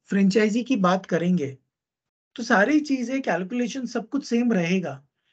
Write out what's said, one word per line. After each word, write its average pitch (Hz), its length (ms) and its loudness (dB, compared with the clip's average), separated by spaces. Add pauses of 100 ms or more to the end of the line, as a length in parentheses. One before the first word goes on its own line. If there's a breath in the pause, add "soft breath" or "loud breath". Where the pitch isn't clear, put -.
फ्रेंचाइजी 208 580 2
की 254 140 0
बात 185 300 2
करेंगे, 160 520 -2 (800)
तो 240 60 -10
सारी 294 380 4
चीजें, 269 420 -4
कैलकुलेशन, 240 640 -4
सब - 220 -6
कुछ 285 180 -6
सेम 233 260 0
रहेगा। 170 540 -2 (260)